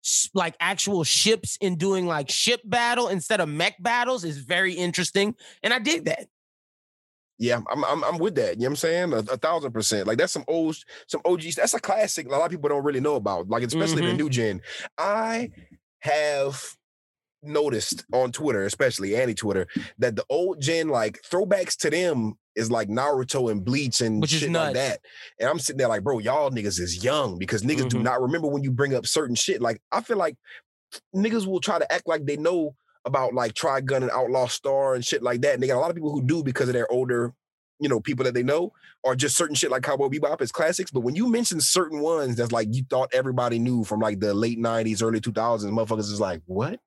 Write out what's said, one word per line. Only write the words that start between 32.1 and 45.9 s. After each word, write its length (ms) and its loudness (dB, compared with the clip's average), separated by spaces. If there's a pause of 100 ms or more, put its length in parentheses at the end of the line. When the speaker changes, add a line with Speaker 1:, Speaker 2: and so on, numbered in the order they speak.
Speaker 2:
they 100 -2
know 400 0 (280)
about, 300 0
like, 200 0
Trigun 480 0
and 100 0
Outlaw 340 2
Star 480 0
and 100 -2
shit 200 -2
like 160 0
that. 140 4
And 80 0
they 40 2
got 120 2
a 20 4
lot 100 2
of 60 -4
people 160 -2
who 100 0
do 220 0
because 240 0
of 60 0
their 180 0
older, 420 0 (460)
you 80 0
know, 100 2
people 260 -2
that 100 0
they 100 2
know, 280 0 (300)
or 140 0
just 200 0
certain 200 0
shit 160 0
like 100 0
Cowboy 240 0
Bebop 340 0
is 120 -2
classics. 400 0
But 80 0
when 160 -2
you 120 0
mention 320 0
certain 380 2
ones 380 0
that's, 160 0
like, 180 0
you 180 0
thought 240 0
everybody 460 0
knew 240 2
from, 160 -2
like, 220 0
the 140 2
late 240 0
nineties, 440 0
early 180 2
two 120 -4
thousands, 400 0
motherfuckers 280 0 (120)